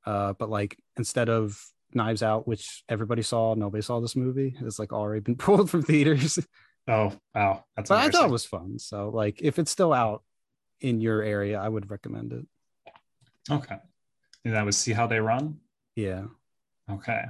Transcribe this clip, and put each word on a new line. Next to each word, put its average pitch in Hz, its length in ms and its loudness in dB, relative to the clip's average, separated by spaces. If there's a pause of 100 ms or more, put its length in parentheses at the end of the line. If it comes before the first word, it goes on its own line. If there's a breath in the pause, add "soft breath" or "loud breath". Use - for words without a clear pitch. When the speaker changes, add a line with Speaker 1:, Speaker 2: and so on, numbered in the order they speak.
Speaker 1:
uh, 101 280 -2
but, 110 140 -6
like, 104 280 -2 (200)
instead 120 320 0
of 110 320 0 (320)
Knives 113 300 0
Out, 110 240 0
which - 420 -8
everybody 113 340 -2
saw, 113 320 2
nobody 107 280 -2
saw 120 180 -4
this 117 140 -6
movie. 131 460 -2
It's, 113 180 -8
like, 107 140 -6
already 107 300 -2
been 120 140 -2
<laughs> - 20 -14
pulled 196 320 6
from 170 120 2
theaters. 147 560 4 (480 soft breath)
Speaker 2:
Oh, 107 260 2 (220)
wow. 98 300 2 (120)
That's 107 120 -8
Speaker 1:
But 196 100 6
I 247 40 4
thought 294 40 4
Speaker 2:
embarrassing. 302 220 6
Speaker 1:
it 139 40 4
was 117 140 -2
fun. 95 320 -8
So, 104 320 -6
like, 107 320 0
if 151 160 0
it's 160 140 0
still 170 200 4
out, 110 300 2 (600)
in 120 180 0
your 110 220 2
area, 104 360 -2
I 101 100 -4
would 104 220 -6
recommend 110 420 -10
it. 123 140 -10 (1040)
Speaker 2:
Okay. 143 260 -4 (680)
And 113 100 -2
that 104 120 2
was 101 100 0
See - 160 0
How 113 140 4
They 110 140 2
Run? 131 380 0 (380)
Speaker 1:
Yeah. 98 280 -4 (680)
Speaker 2:
Okay. 110 400 -4